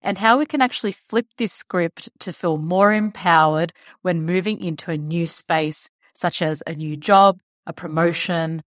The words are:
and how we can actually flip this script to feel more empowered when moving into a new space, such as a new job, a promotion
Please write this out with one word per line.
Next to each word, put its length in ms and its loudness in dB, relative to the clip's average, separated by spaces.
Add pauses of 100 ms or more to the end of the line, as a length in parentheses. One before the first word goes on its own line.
and 160 -4
how 180 4
we 80 0
can 160 -2
actually 300 -2
flip 340 -4 (120)
this 140 -2
script 580 -4 (100)
to 120 -10
feel 260 -2
more 360 2
empowered 800 2 (300)
when 200 0
moving 400 -2
into 280 -6
a 60 -2
new 280 -2
space, 640 -4 (240)
such 300 -4
as 240 -2
a 80 -8
new 200 -6
job, 440 4 (260)
a 80 -12
promotion 960 -2